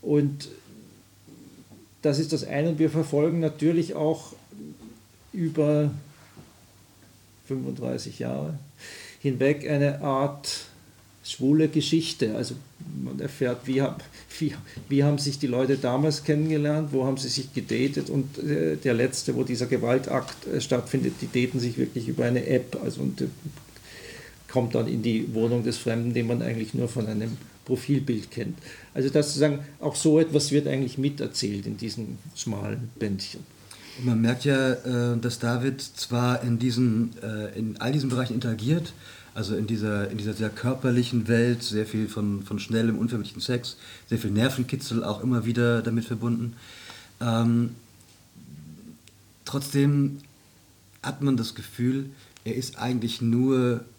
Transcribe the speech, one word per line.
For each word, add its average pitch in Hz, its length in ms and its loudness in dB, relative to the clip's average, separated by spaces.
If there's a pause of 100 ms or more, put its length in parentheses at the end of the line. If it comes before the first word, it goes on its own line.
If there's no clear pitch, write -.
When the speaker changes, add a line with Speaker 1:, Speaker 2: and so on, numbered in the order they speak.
Speaker 1:
und 147 460 2 (1500)
das 143 160 4
ist 156 140 0
das 139 100 0
eine. 143 260 0
Und 160 80 0
wir 151 140 4
verfolgen 156 480 2
natürlich 165 560 2
auch 160 380 -2 (1000)
über 151 560 4 (1600)
fünfunddreißig 127 720 -6
Jahre 73 380 -4 (640)
hinweg 135 480 2
eine 143 320 2
Art 139 680 -2 (540)
schwule 151 460 2
Geschichte. 151 680 0
Also 120 200 -4 (480)
man 135 160 -6
erfährt, 123 480 -2
wie 131 140 2
hab-, 135 200 -2 (380)
wie, 156 140 0 (340)
wie 139 160 4
haben 147 140 6
sich 139 200 -2
die 147 100 -2
Leute 131 280 4
damals 139 480 2
kennengelernt, 151 720 2
wo 131 120 2
haben 135 120 0
sie 135 100 -6
sich 135 260 -4
gedatet 135 560 0
und, 139 280 -2
äh, 156 400 0
der 135 160 2
letzte, 123 420 0
wo 127 80 0
dieser 123 220 -2
Gewaltakt, 131 840 0
äh, 127 140 -2
stattfindet, 127 580 0
die 123 80 -6
daten 123 320 0
sich 120 180 -2
wirklich 117 300 -2
über 123 160 0
eine 120 220 2
App, - 360 0
also - 200 -4
und, - 180 -2
äh, 131 80 -2 (1200)
kommt 117 260 0
dann 117 140 2
in 117 140 0
die 113 320 0
Wohnung 117 320 2
des 117 120 -2
Fremden, 117 360 0
den 117 140 0
man 117 140 0
eigentlich 113 320 -2
nur 123 140 0
von 113 200 -2
einem 110 280 -2 (300)
Profilbild 127 680 0
kennt. - 260 -6 (360)
Also 135 160 0
das 147 180 4
sozusagen, 143 320 2 (220)
auch 147 140 -2
so 156 260 6
etwas 151 300 2
wird 143 160 4
eigentlich 135 300 0
miterzählt 131 680 -2
in 107 100 -4
diesen 113 420 -6 (160)
schmalen 107 640 -4
Bändchen. 101 440 -4 (580)
Speaker 2:
Und 123 60 -4
man 117 160 4
merkt 123 240 2
ja, 131 260 4
äh, 120 480 0
dass 120 180 -2
David 123 440 0
zwar 123 600 0
in 120 140 2
diesen, 117 540 2 (100)
äh, 107 380 -6
in 110 220 -4
all 120 100 0
diesen 139 180 2
Bereichen 123 240 0
interagiert, 127 600 0 (400)
also 107 220 -2
in 104 120 0
dieser, 104 420 0
in 107 80 -6
dieser 104 160 -2
sehr 107 160 -2
körperlichen 123 800 0
Welt, 117 340 4
sehr 107 240 0
viel 107 220 -2
von, 101 360 -2
von 104 140 -6
schnellem, 113 400 2
unverbindlichem 113 440 -2
Sex, 120 340 -4 (320)
sehr 117 100 0
viel 107 140 -2
Nervenkitzel 123 720 2
auch 104 180 -4
immer 120 240 2
wieder 117 360 4
damit 113 240 0
verbunden. 117 480 -2 (680)
Ähm, 117 560 2 (1700)
trotzdem 139 760 2 (840)
hat - 180 -6
man 139 140 2
das 113 180 -2
Gefühl, 131 560 -2 (360)
er 113 100 -4
ist 127 240 -6
eigentlich 117 420 -2
nur 123 640 4 (160)